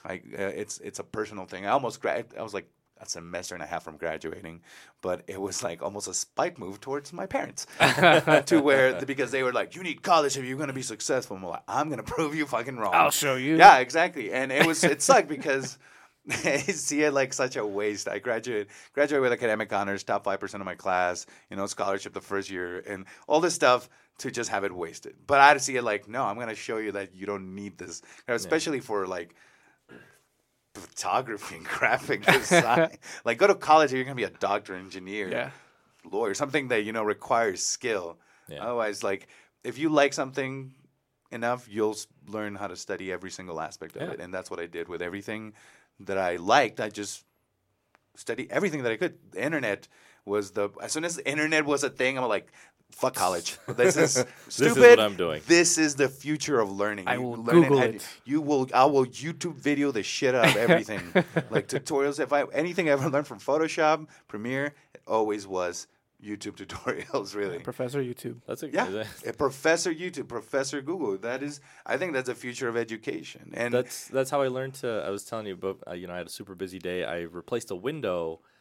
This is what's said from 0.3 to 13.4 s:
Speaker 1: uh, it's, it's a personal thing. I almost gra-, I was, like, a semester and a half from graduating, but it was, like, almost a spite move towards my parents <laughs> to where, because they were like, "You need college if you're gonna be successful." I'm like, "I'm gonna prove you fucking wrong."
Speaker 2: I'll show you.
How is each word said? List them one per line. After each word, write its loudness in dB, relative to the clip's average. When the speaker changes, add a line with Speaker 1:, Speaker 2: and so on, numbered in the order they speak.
Speaker 1:
uh, -4
it's, -10
it's -14
a -8
personal -8
thing. -10
I -2
almost -2
gra-, -2
I -8
was, -12
like, -8
a -20
semester -10
and -10
a -12
half -6
from -16
graduating, -8
but -4
it -10
was, -6
like, -6
almost -8
a -12
spite -4
move -12
towards -10
my -8
parents -8
<laughs> -
to 8
where, 6
because -4
they 0
were 0
like, -2
"You -12
need -8
college 4
if -6
you're -6
gonna -6
be -8
successful." -4
I'm -12
like, -8
"I'm -2
gonna -6
prove -4
you -2
fucking -4
wrong." -2
Speaker 2:
I'll 6
show 2
you. 0